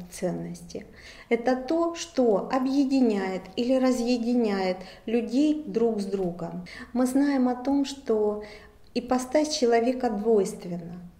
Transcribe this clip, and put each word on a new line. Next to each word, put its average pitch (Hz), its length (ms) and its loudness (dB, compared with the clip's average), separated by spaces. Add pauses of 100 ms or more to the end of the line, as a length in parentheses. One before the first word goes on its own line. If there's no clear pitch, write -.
(120)
ценности. 175 760 -8 (420)
Это 240 260 2
то, 330 380 0
что 208 580 0
объединяет 254 920 2 (140)
или 247 180 2
разъединяет 233 1040 2 (280)
людей 247 600 2
друг 220 340 0
с 196 40 -4
другом. 180 600 -4 (280)
Мы 254 120 2
знаем 269 420 2
о 247 80 0
том, 277 300 0
что 208 580 0 (520)
ипостась 254 600 0
человека 240 540 2
двойственна. 196 920 -2 (200)